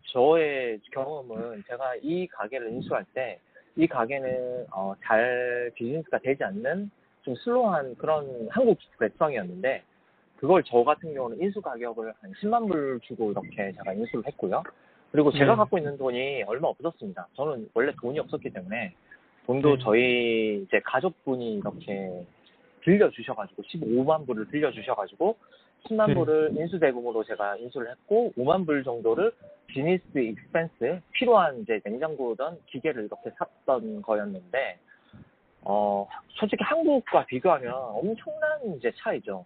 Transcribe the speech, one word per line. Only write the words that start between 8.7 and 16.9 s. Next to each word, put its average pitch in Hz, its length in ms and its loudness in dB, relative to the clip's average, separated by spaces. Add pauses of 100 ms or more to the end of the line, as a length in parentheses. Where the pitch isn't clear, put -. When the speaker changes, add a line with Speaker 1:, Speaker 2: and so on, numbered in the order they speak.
Speaker 1:
레스토랑이었는데, 107 840 0 (540)
그걸 160 280 6
저 120 180 6
같은 151 320 2
경우는 120 260 -6
인수 202 200 0
가격을 117 600 -8
한 196 200 -16
십만 220 260 2
불 143 360 0
주고 107 280 -4
이렇게 98 420 -6
제가 95 200 -8
인수를 113 340 -4
했고요. 113 360 -4 (500)
그리고 147 200 6
제가 139 200 6
Speaker 2:
네. 233 40 6
Speaker 1:
갖고 208 220 2
있는 143 200 -4
돈이 131 460 -2
얼마 127 240 -2
없었습니다. 101 680 -8